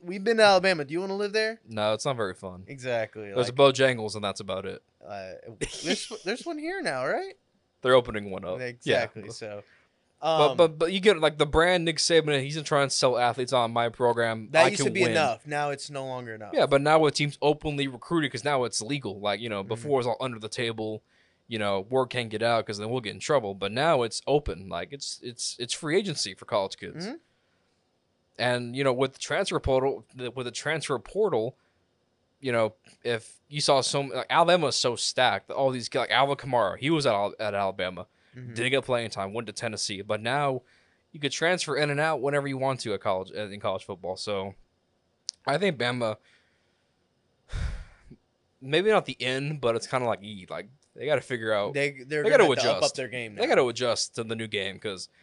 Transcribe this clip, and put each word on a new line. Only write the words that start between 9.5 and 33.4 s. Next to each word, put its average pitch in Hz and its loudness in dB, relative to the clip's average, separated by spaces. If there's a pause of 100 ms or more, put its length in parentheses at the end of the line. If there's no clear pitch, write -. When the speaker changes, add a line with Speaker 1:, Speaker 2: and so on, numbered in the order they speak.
Speaker 2:
But, 151 4
Speaker 1:
um, 123 -6
Speaker 2:
but, 156 4
but 170 0
you 196 0
get, 190 6
like, 156 2
the 156 4
brand 165 4
Nick 160 0
Saban, 151 4
he's 147 -6
trying 143 2
to - -4
sell 123 4
athletes 120 0
on 117 4
my 117 2
program. 117 0
Speaker 1:
That 156 8
Speaker 2:
I 135 4
Speaker 1:
used - 0
to - 2
Speaker 2:
can - 0
Speaker 1:
be 190 0
Speaker 2:
win. 170 2
Speaker 1:
enough. 147 0
Now 147 -2
it's - -10
no 139 -8
longer 123 -8
enough. 107 -12
Speaker 2:
Yeah, 285 2
but 139 4
now 151 6
with 151 4
teams 143 -2
openly 147 0
recruiting, 135 -4
'cause 110 -8
now 139 0
it's - -4
legal. 110 -6
Like, 101 -2
you 117 -6
know, 101 -4
Speaker 1:
Mm-hmm. 98 -8
Speaker 2:
before 120 0
it - 2
was 120 0
all 113 0
under 123 -6
the 107 -8
table, 110 -4 (460)
you 113 -4
know, 101 0
word 123 0
can't 120 -4
get 107 -4
out 113 2
'cause 104 -8
then 107 -6
we'll 127 -2
get 104 -6
in 98 -16
trouble. 117 0
But 98 -6
now 143 2
it's - -4
open. 98 -2
Like, 87 -8
it's, - -12
it's, - -10
it's 117 -6
free 165 -2
agency 175 -2
for - -20
college 98 -2
kids. - -10
Speaker 1:
Mm-hmm. 254 -10 (1200)
Speaker 2:
And, 123 -2
you 139 0
know, 131 4
with 131 0
the - -20
transfer 165 -2
portal, 131 2 (100)
the, 123 -8
with 127 -6
the 120 -6
transfer 147 -4
portal, 131 0 (840)
you 131 -2
know, 110 2 (280)
if 117 -4